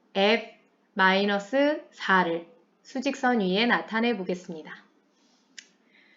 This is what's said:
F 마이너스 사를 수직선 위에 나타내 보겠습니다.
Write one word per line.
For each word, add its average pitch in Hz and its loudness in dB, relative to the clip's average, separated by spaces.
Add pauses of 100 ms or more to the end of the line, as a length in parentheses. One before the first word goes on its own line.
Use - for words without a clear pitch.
(140)
F 214 0 (400)
마이너스 202 2 (120)
사를 170 0 (340)
수직선 247 -2
위에 190 0
나타내 220 0
보겠습니다. 175 -10 (1300)